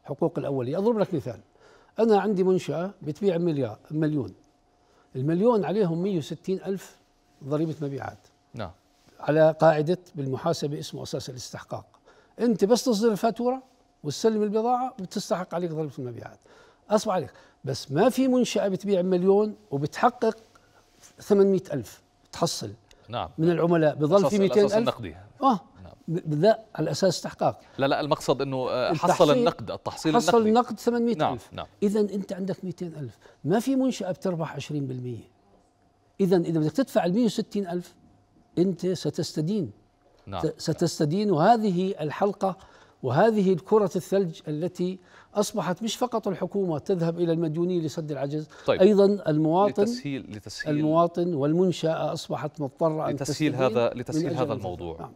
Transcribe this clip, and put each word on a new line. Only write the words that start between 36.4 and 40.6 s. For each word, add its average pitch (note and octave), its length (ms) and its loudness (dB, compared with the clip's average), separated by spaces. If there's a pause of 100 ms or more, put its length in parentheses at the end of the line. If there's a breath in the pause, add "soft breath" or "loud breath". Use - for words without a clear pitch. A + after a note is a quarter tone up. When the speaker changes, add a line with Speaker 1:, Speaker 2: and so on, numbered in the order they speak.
Speaker 1:
إذا E3 180 0
بدك D3+ 120 0
تدفع A3+ 340 0
المية G#3 200 2
وستين G3+ 420 -4
ألف، F3 280 -8 (640)
أنت F3+ 300 0
ستستدين. D#3+ 840 -4 (560)
Speaker 2:
نعم. F#2+ 140 -8
Speaker 1:
ت-، D#3 160 -2
ستستدين، E3+ 760 -2